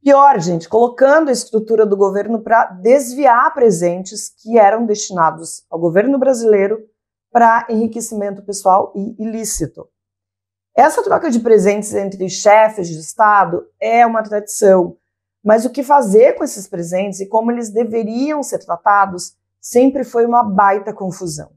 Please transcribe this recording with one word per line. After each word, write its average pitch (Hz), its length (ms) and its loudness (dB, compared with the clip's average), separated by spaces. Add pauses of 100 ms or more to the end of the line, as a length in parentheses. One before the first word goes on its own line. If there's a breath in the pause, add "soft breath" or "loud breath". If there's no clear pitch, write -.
Pior, 277 380 6
gente, 165 300 -6
colocando 269 580 2
a 254 60 0
estrutura 220 520 0
do 196 120 -2
governo 202 420 -2
pra 226 280 0
desviar 247 880 2
presentes 185 760 -2
que 226 280 -4
eram 220 280 4
destinados 165 840 -4
ao 170 80 -10
governo 196 400 0
brasileiro 226 640 0 (500)
pra 233 400 2
enriquecimento 220 720 -6
pessoal 196 520 0
e 208 260 -10
ilícito. 220 680 -8 (840)
Essa 311 300 2
troca 359 260 -2
de 233 120 -2
presentes 208 520 2
entre 196 360 -6
chefes 214 580 2
de 160 100 -10
Estado 190 680 0 (120)
é 233 280 2
uma 226 180 -4
tradição, 208 720 0 (480)
mas 220 220 2
o 247 40 -4
que 269 140 -8
fazer 240 520 4
com 311 100 -6
esses 208 200 -12
presentes 185 540 -6
e 196 80 -10
como 220 240 -2
eles 240 180 -6
deveriam 226 720 -4
ser 190 180 -8
tratados 190 760 -2 (240)
sempre 262 460 0
foi 233 200 0
uma 240 180 2
baita 202 500 0
confusão. 175 640 -12